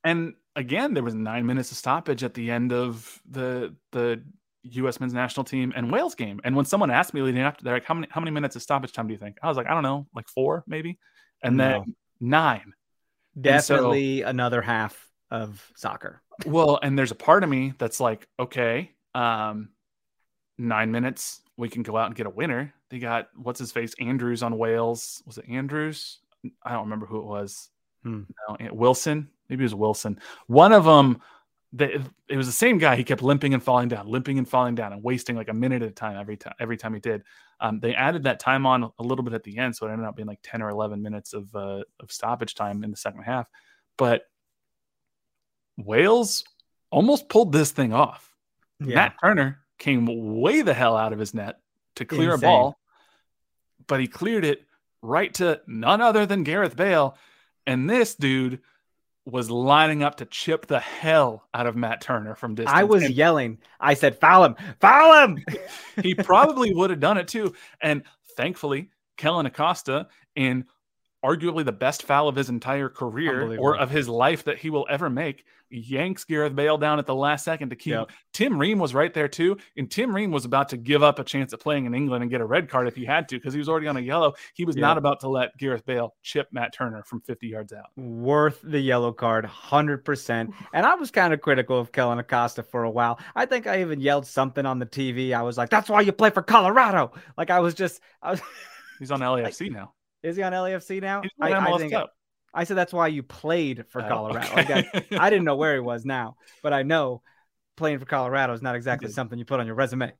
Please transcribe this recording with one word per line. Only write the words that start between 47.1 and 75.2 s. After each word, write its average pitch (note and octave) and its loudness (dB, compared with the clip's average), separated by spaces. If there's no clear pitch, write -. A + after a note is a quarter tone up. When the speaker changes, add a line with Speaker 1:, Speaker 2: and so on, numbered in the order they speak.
Speaker 1:
pulled G#3+ 6
this D3 4
thing B2 0
off. - 0
Speaker 2:
Yeah. C3 -4
Speaker 1:
Matt C#3 2
Turner D3 2
came B2+ 2
way A#3 4
the F3 2
hell A#2 4
out A2 0
of G#2+ -6
his G#2+ -8
net G#2 -10
to B2+ -10
clear E3 2
Speaker 2:
Insane. C#3+ 4
Speaker 1:
a F3 10
ball, C#3 4
but C3+ 2
he B2+ 2
cleared G#3 -2
it C#3+ 0
right C#3+ 0
to F3 0
none C3+ 2
other G#3+ 4
than G3 0
Gareth D#3 -2
Bale. D#3+ 2
And B2+ 0
this A3+ 2
dude C3 0
was A#2+ -4
lining D3 4
up C#3+ 0
to - -12
chip - -4
the C3+ 0
hell C#3+ 2
out A#2+ -2
of A#2 -2
Matt A#2 -4
Turner G#2+ -4
from A2+ -8
distance. A#2 2
Speaker 2:
I F#3+ 8
was G#3 4
Speaker 1:
And C3 0
Speaker 2:
yelling. C#3 2
I C#3+ 4
said, C#3 2
"Foul F3+ 10
him! B2+ 4
Foul D4 12
him!" D3+ -6
<laughs> - -10
Speaker 1:
he F3+ 0
probably A#3 6
would F#3 2
have F3 -4
done F#3 4
it F3 -4
too. G#3 -4
And D3 0
thankfully, D3 -4
Kellen D#3+ 0
Acosta, D3+ -4
in B2+ 0
arguably D#3+ 0
the B2+ -2
best B2+ -4
foul D3 2
of C3 -2
his C3+ -2
entire C3 -4
career C3 -4
Speaker 2:
Unbelievable. A2+ -4
Speaker 1:
or D3+ 2
of C3 -2
his C#3 0
life B2+ 0
that - -2
he D#3+ -10
will D3 -2
ever C#3+ -2
make, C#3 -6